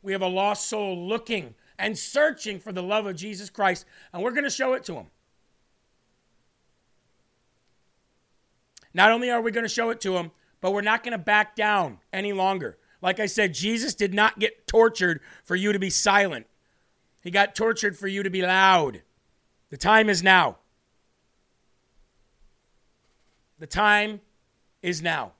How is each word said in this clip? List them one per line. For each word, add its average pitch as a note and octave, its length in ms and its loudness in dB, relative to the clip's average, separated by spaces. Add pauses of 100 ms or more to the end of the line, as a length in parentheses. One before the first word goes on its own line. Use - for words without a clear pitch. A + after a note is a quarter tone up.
We G3 120 -6
have F#3+ 80 -4
a F#3 60 -2
lost F#3+ 400 -2
soul F#3+ 400 -6
looking G#3 460 -6 (240)
and G#3 180 -4
searching C4+ 640 -2
for G#3+ 120 -16
the F3+ 100 -6
love G#3 240 -2
of F#3+ 100 -8
Jesus F#3+ 360 -12
Christ, F#3+ 340 -2 (260)
and F3 120 -10
we're A#3+ 80 -2
gonna C#4+ 180 -2
show C4 240 -2
it C4 120 -6
to - 100 -10
him. A2 120 -16 (4000)
Not G3 160 6
only A#3+ 180 0
are A#3+ 120 0
we A#3 100 -2
gonna A3+ 160 -4
show A#3 240 -4
it A3+ 100 -8
to F#3+ 160 -2
him, E3 140 -6 (280)
but F#3 120 -2
we're G3+ 100 -2
not A3 220 0
gonna A#3 160 -6
back G#3 360 0
down G3+ 440 0 (120)
any G3+ 220 -4
longer. F#3+ 460 -2 (200)
Like F#3 200 -2
I G#3+ 80 -2
said, G3 260 0
Jesus A3 400 -4
did G3 180 -2
not G#3 280 2
get - 260 -4
tortured A3 560 2 (220)
for F3 120 -6
you G3 160 0
to G3+ 60 0
be F#3+ 140 -2
silent. G3 560 2 (720)
He F3+ 80 -10
got G3+ 240 2
tortured A3 420 -2
for G3 120 -10
you G3 160 -4
to G3 80 -2
be F#3 100 -2
loud. F3+ 600 4 (680)
The C#3+ 80 -16
time G#3+ 320 4
is F3 140 0
now. F3+ 340 4 (3000)
The D#3 80 -18
time G#3 540 2 (600)
is F3 200 -4
now. D#3 380 -4